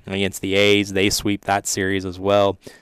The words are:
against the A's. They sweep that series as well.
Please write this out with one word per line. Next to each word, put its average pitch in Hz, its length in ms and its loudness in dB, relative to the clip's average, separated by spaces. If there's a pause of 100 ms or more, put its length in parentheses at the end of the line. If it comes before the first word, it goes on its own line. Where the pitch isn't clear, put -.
against 98 360 -4
the 95 120 -2
A's. 101 400 4
They 98 160 2
sweep 104 340 -4
that 98 240 -2
series 95 360 -4
as 90 160 -10
well. 98 380 2 (240)